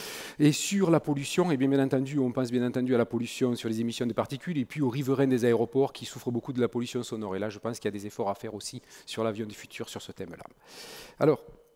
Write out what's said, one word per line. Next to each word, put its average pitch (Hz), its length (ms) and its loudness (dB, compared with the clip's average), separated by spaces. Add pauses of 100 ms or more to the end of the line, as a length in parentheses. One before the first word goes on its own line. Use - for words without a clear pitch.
(400)
Et 151 120 8
sur 190 400 2
la 156 80 8
pollution, 147 520 0
eh 135 60 2
bien, 135 100 2
bien 139 160 4
entendu, 135 360 0
on 127 120 2
pense 123 200 -2
bien 123 140 2
entendu 127 280 0
à 120 40 6
la 113 80 6
pollution 120 500 -2
sur 117 140 -6
les 113 120 0
émissions 117 240 -2
de 117 80 -2
particules 143 440 -4
et 123 80 0
puis - 160 -6
aux 127 80 4
riverains 135 380 2
des 123 180 4
aéroports 117 480 4
qui - 120 -12
souffrent - 260 -6
beaucoup 120 220 -4
de 123 80 0
la 120 60 4
pollution 120 360 -4
sonore. 107 320 -6
Et 95 40 -2
là, 107 100 -2
je 101 100 -10
pense 117 200 -6
qu'il - 80 -4
y 101 60 -2
a 104 40 -8
des 101 100 -8
efforts 101 220 -4
à 101 60 -2
faire 107 200 -10
aussi - 260 -12 (240)
sur - 180 -4
l'avion 110 220 -2
du 104 100 -12
futur, - 340 -12
sur - 120 -10
ce - 120 -14
thème-là. 85 300 -12 (760)
Alors, 143 240 4 (320)